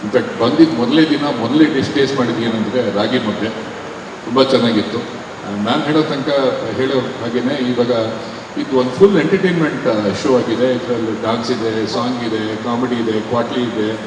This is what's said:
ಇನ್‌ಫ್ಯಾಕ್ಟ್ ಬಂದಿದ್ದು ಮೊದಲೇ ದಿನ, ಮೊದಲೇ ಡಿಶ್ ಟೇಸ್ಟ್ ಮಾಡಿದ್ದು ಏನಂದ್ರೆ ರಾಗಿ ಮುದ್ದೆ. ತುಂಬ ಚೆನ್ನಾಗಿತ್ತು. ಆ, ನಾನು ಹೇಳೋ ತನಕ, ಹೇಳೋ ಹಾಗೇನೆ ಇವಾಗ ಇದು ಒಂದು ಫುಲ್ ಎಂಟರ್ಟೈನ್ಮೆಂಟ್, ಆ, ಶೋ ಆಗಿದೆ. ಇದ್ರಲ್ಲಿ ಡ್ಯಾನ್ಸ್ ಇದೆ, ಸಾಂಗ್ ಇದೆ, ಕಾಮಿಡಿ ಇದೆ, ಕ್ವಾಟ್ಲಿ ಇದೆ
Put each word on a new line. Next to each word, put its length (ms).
ಇನ್‌ಫ್ಯಾಕ್ಟ್ 380
ಬಂದಿದ್ದು 360
ಮೊದಲೇ 320
ದಿನ, 140
ಮೊದಲೇ 260
ಡಿಶ್ 240
ಟೇಸ್ಟ್ 280
ಮಾಡಿದ್ದು 240
ಏನಂದ್ರೆ 540
ರಾಗಿ 240
ಮುದ್ದೆ. 300
ತುಂಬ 180
ಚೆನ್ನಾಗಿತ್ತು. 540
ಆ, 680
ನಾನು 200
ಹೇಳೋ 180
ತನಕ, 280
ಹೇಳೋ 220
ಹಾಗೇನೆ 540
ಇವಾಗ 380
ಇದು 220
ಒಂದು 120
ಫುಲ್ 300
ಎಂಟರ್ಟೈನ್ಮೆಂಟ್, 680
ಆ, 260
ಶೋ 140
ಆಗಿದೆ. 380
ಇದ್ರಲ್ಲಿ 460
ಡ್ಯಾನ್ಸ್ 300
ಇದೆ, 420
ಸಾಂಗ್ 300
ಇದೆ, 400
ಕಾಮಿಡಿ 320
ಇದೆ, 240
ಕ್ವಾಟ್ಲಿ 440
ಇದೆ 440